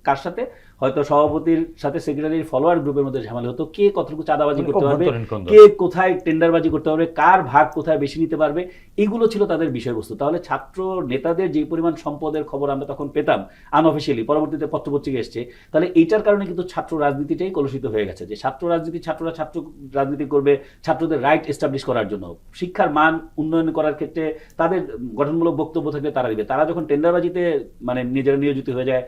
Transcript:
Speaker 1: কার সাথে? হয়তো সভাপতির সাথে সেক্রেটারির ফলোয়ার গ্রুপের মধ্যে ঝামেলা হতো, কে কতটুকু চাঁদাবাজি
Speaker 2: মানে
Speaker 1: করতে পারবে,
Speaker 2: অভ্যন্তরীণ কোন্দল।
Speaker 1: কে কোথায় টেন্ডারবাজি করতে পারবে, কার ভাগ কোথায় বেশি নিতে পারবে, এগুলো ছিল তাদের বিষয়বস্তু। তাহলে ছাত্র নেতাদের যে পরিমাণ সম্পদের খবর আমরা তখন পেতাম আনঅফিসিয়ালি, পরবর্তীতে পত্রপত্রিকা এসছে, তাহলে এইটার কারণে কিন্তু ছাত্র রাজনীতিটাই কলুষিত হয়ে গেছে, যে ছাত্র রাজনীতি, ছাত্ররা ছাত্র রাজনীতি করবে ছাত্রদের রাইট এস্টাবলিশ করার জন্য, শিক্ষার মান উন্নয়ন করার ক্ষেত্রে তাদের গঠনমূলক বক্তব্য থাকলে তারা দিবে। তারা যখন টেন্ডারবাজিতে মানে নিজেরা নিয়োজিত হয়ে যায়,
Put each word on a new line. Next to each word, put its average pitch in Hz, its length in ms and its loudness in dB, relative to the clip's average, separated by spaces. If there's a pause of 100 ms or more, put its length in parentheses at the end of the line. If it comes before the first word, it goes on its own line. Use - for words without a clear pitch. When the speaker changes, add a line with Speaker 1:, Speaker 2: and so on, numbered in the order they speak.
Speaker 1:
কার 139 120 2
সাথে? 185 300 -8 (340)
হয়তো 135 240 0
সভাপতির 151 760 2
সাথে 147 220 -4
সেক্রেটারির 156 440 -4
ফলোয়ার 160 360 2
গ্রুপের 143 240 0
মধ্যে 127 200 -4
ঝামেলা 120 260 -6
হতো, 151 160 -6
কে 202 300 2
কতটুকু 156 280 -6
চাঁদাবাজি 147 380 0
Speaker 2:
মানে 139 120 -2
Speaker 1:
করতে 170 120 4
পারবে, 151 220 2
Speaker 2:
অভ্যন্তরীণ 117 220 -2
কোন্দল। 196 380 10
Speaker 1:
কে 208 80 6
কোথায় 180 440 0
টেন্ডারবাজি 165 500 2
করতে 151 200 -2
পারবে, 160 160 2
কার 165 380 4
ভাগ 143 300 4
কোথায় 156 240 0
বেশি 143 220 -4
নিতে 156 180 -2
পারবে, 156 320 0 (280)
এগুলো 214 300 2
ছিল 208 180 0
তাদের 160 260 0
বিষয়বস্তু। 117 440 -6
তাহলে 151 240 -2
ছাত্র 185 640 -6
নেতাদের 160 500 -2
যে 151 140 0
পরিমাণ 165 300 -2
সম্পদের 151 480 -6
খবর 143 260 -4
আমরা 139 160 -4
তখন 139 240 -8
পেতাম 117 340 0 (280)
আনঅফিসিয়ালি, 147 520 2
পরবর্তীতে 147 440 -2
পত্রপত্রিকা 139 520 -4
এসছে, 117 320 -10 (200)
তাহলে 175 240 2
এইটার 170 260 6
কারণে 208 240 2
কিন্তু 175 180 -6
ছাত্র 160 380 -6
রাজনীতিটাই 147 500 -2
কলুষিত 139 340 -4
হয়ে 107 200 0
গেছে, 90 200 -12
যে 104 100 -10
ছাত্র 139 340 -4
রাজনীতি, 165 300 -2
ছাত্ররা 165 320 -6
ছাত্র 156 320 -8 (300)
রাজনীতি 139 320 -2
করবে 139 320 2 (260)
ছাত্রদের 156 400 -2
রাইট 151 240 4
এস্টাবলিশ 139 360 -4
করার 117 240 -2
জন্য, 92 280 -8 (180)
শিক্ষার - 380 -2
মান 160 360 2 (100)
উন্নয়ন 160 340 0
করার 151 220 0
ক্ষেত্রে 156 460 -6 (180)
তাদের 170 400 -2 (180)
গঠনমূলক 156 400 0
বক্তব্য 147 360 -4
থাকলে 147 200 -4
তারা 127 180 -2
দিবে। 107 140 -2
তারা 135 220 0
যখন 165 200 -4
টেন্ডারবাজিতে 170 840 0 (120)
মানে 127 220 -4
নিজেরা 131 340 0
নিয়োজিত 139 320 -2
হয়ে 127 160 -4
যায়, 127 220 0